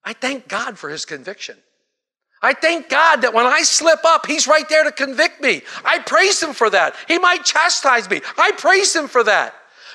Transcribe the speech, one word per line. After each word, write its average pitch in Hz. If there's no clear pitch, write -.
I 220
thank 262
God 220
for 147
his 151
conviction. 156
I 254
thank 320
God 294
that 233
when 240
I 302
slip 320
up, 320
he's 302
right 302
there 311
to 302
convict 277
me. 240
I 311
praise 359
him 311
for 220
that. 175
He 339
might 359
chastise 277
me. 202
I 370
praise 381
him 302
for 240
that. 170